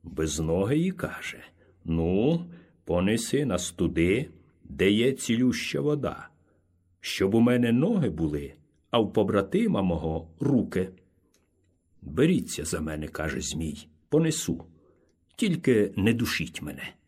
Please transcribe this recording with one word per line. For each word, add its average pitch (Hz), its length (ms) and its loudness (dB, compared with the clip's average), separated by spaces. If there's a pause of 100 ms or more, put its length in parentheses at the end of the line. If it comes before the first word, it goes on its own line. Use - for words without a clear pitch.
Безногий 82 840 0
і 185 40 -2
каже: - 520 -10 (400)
«Ну, 95 600 2 (380)
понеси 113 640 0
нас 92 260 -4
туди, 87 580 0 (340)
де 95 280 2
є 117 200 4
цілюща 127 720 0
вода, 147 480 -4 (720)
щоб - 360 0
у 113 40 4
мене 120 320 4
ноги 151 380 2
були, 76 440 -4 (380)
а 117 80 4
в 101 140 0
побратима 107 680 2
мого 80 580 -2
руки». 107 500 0 (1120)
«Беріться 131 640 0
за 80 160 -4
мене», — 78 260 -6
каже 78 340 -4
змій, — - 460 -6 (220)
«понесу, 156 560 0 (720)
тільки 135 600 2
не 107 180 4
душіть - 480 -4
мене». - 320 -12 (140)